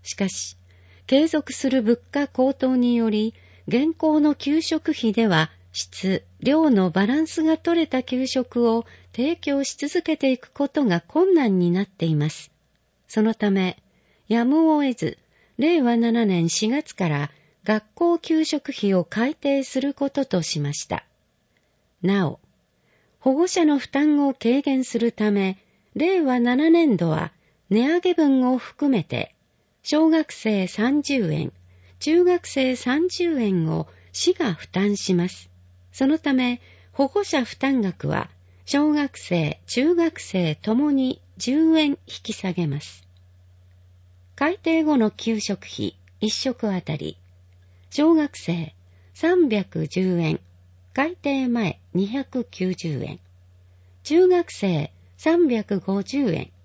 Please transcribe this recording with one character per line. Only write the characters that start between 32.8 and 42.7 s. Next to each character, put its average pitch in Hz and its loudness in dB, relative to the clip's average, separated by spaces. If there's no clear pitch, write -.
十 339 -2
円 185 0
を 160 -4
市 - 0
が 233 -2
負 - -12
担 202 -2
し - -2
ま 175 0
す。 - -18
そ 269 -2
の 311 2
た 294 -2
め、 247 -2
保 269 0
護 403 -2
者 269 -2
負 - -10
担 269 0
額 180 -4
は、 151 -4
小 294 0
学 294 -2
生、 160 -4
中 294 0
学 330 -2
生 165 -2
と - -4
も 285 0
に 262 -2
十 320 2
円 294 2
引 - -4
き 220 -10
下 185 -6
げ 175 -2
ま 147 -4